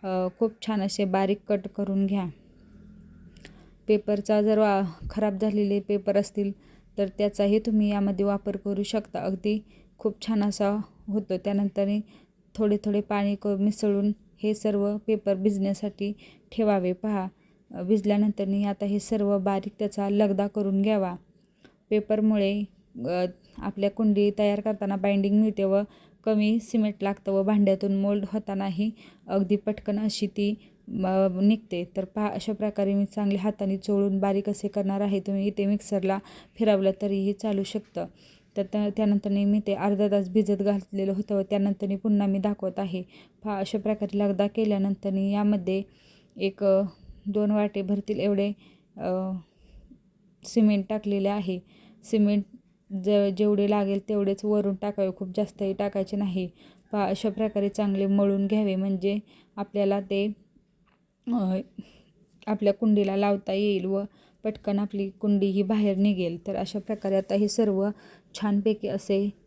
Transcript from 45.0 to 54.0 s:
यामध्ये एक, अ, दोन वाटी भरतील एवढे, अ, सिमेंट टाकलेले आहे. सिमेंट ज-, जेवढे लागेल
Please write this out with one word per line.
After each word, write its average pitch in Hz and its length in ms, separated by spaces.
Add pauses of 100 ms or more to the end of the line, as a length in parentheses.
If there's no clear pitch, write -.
यामध्ये 202 500 (540)
एक, 196 280
अ, 190 180 (440)
दोन 208 240
वाटी 208 320
भरतील 202 380
एवढे, 202 320 (440)
अ, 185 360 (1120)
सिमेंट 214 440
टाकलेले 202 400
आहे. 190 320 (440)
सिमेंट 208 400 (600)
ज-, 202 320
जेवढे 208 340
लागेल 202 380